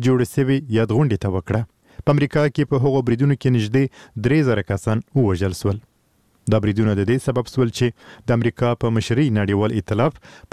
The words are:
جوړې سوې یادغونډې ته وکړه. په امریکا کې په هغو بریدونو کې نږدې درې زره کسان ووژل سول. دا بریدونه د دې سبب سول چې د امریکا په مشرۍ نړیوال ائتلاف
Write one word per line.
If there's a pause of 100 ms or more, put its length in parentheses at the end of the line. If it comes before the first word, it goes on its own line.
جوړې
سوې (200)
یادغونډې
ته
وکړه. (420)
په
امریکا
کې
په
هغو
بریدونو
کې
نږدې (400)
درې (120)
زره
کسان (120)
ووژل
سول. (720)
دا
بریدونه
د
دې
سبب
سول
چې (440)
د
امریکا (140)
په
مشرۍ (140)
نړیوال
ائتلاف (300)